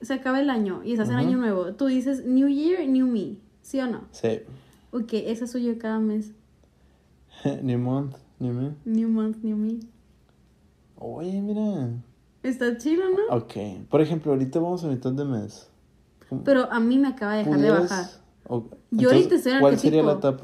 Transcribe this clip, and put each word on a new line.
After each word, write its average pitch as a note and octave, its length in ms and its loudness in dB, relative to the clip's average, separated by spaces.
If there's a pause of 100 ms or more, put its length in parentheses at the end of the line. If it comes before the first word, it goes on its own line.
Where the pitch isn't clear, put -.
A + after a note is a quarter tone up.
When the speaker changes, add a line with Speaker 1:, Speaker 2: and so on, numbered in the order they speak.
Speaker 1:
se A#3+ 100 -6
acaba C4 280 -2
el C#4+ 100 2
año G#3 340 -2
y A#3 80 -4
estás A3 160 0
en A#3+ 80 0
Speaker 2:
Ujú. B3 100 2
Speaker 1:
año B3+ 120 2
nuevo, G3 340 0
tú C4+ 140 -2
dices, B3+ 400 0
"New C4 220 4
Year, D#4 380 0
new C4 200 4
me", G3 320 -2 (240)
¿sí - 180 -4
o B3+ 60 0
no? A3 240 -4
Speaker 2:
Sí. A2 300 -2 (500)
Speaker 1:
Ok, A#3 240 -4
eso A3+ 320 -4
soy A#3+ 180 -4
yo A3+ 140 -2
cada A3 220 -4
mes. G#3+ 320 -2 (1080)
Speaker 2:
<laughs> C#3 200 -4
New B2 160 0
month, C3+ 380 -2 (240)
new B2 120 -2
me. C3 200 -4 (120)
Speaker 1:
New A3+ 240 0
month, A3 340 0
new G#3+ 140 -4
me. A3 220 -2 (1200)
Speaker 2:
Oye, E3+ 420 -8
mira. G3+ 480 -2 (540)
Speaker 1:
Está B3 340 0
chido, D#4+ 320 0
¿no? G4 280 2
Speaker 2:
Ok, - 180 -4 (340)
por D3 140 4
ejemplo, D3+ 300 -2
ahorita C3 280 0
vamos E3+ 240 -2
a D#3+ 40 -4
mitad B2+ 240 -4
de C#3 120 -4
mes. A2 460 -6 (580)
¿Cómo? - 160 -8
Speaker 1:
Pero C4 260 4
a A#3 80 -2
mí A#3+ 200 2
me C#4 100 2
acaba G#3+ 240 -4
de G#3+ 60 0
dejar F3+ 160 0
de - 40 4 (100)
Speaker 2:
¿Pudieras? F3 220 4
Speaker 1:
bajar. F#3 160 -4 (400)
Speaker 2:
O, A#2+ 180 -4 (260)
Speaker 1:
Yo B3 180 4
ahorita D#4+ 160 8 (100)
Speaker 2:
entonces, D#4+ 100 4
Speaker 1:
soy B3+ 100 2
el C4+ 60 4
Speaker 2:
¿cuál C#4 180 6
sería - 240 4
la - 100 4
Speaker 1:
arquetipo. C#3+ 160 0 (160)